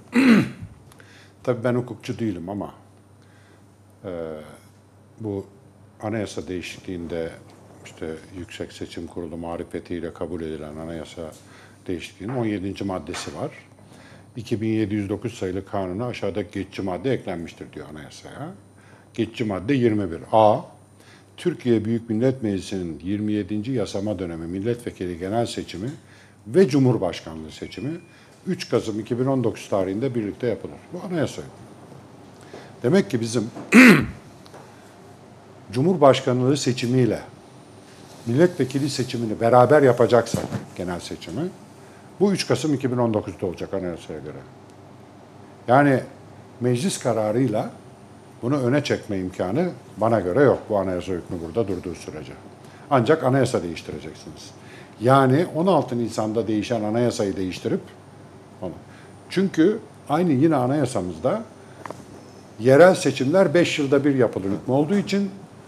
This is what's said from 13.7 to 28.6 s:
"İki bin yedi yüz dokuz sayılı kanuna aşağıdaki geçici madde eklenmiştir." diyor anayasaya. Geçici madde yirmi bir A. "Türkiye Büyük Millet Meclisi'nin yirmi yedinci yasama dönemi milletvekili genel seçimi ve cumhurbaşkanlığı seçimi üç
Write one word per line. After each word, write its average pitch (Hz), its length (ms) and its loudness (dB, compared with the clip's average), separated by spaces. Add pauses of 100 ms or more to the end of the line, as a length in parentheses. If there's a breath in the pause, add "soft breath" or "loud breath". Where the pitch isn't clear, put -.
"İki 110 240 -4
bin 110 80 -2
yedi 110 260 0
yüz 101 140 -2
dokuz 104 260 -6
sayılı 92 320 -6
kanuna 98 400 -4
aşağıdaki 98 540 -6
geçici 95 220 -8
madde 95 300 -4
eklenmiştir." 85 600 -8
diyor 73 180 -14
anayasaya. 76 640 -14 (640 soft breath)
Geçici 113 300 -4
madde 101 300 -2
yirmi 107 360 2
bir 82 100 -8 (120)
A. 110 280 8 (760 soft breath)
"Türkiye 123 480 0
Büyük 113 260 -4
Millet 127 320 0
Meclisi'nin 92 600 -4
yirmi 104 280 -2
yedinci 104 400 -4
yasama 101 460 -4
dönemi 82 280 -6
milletvekili 95 720 -6
genel 104 280 -2
seçimi 92 440 -8 (560 soft breath)
ve 147 220 4
cumhurbaşkanlığı 92 840 0
seçimi 92 380 -10 (560 soft breath)
üç 180 240 -6